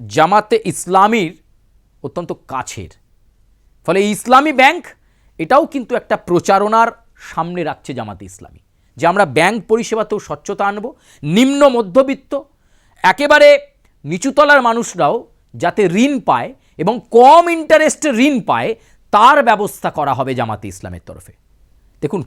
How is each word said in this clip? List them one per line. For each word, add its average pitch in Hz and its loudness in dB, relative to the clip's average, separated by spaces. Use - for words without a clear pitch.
জামাতে 185 0
ইসলামীর 190 -2
অত্যন্ত 170 -12
কাছের। 123 -12
ফলে 175 -2
এই 202 -2
ইসলামী 262 0
ব্যাংক, 277 0
এটাও 247 0
কিন্তু 240 -8
একটা 214 -6
প্রচারণার 202 0
সামনে 175 -10
রাখছে 147 -10
জামাতে 107 -12
ইসলামী, - -20
যে 143 -2
আমরা 190 2
ব্যাংক 165 -2
পরিষেবাতেও 214 -2
স্বচ্ছতা 196 -8
আনব, 208 -8
নিম্ন 262 2
মধ্যবিত্ত, 262 -2
একেবারে 294 4
নিচুতলার 269 2
মানুষরাও 226 -2
যাতে 175 -2
ঋণ 240 0
পায় 151 -2
এবং 185 -2
কম 294 6
ইন্টারেস্টে 311 0
ঋণ 254 0
পায়, 139 -4
তার 262 6
ব্যবস্থা 208 -2
করা 139 -4
হবে 131 -4
জামাতে 113 -6
ইসলামের 92 -16
তরফে। 82 -20
দেখুন, 156 -6